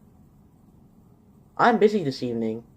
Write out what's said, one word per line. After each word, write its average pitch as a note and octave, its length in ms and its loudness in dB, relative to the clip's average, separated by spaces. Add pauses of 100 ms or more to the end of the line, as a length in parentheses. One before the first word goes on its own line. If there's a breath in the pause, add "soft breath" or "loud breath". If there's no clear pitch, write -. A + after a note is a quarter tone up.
(1600)
I'm A3 220 2
busy G#3 240 2
this C#3 200 -6
evening, A2+ 420 -4 (120)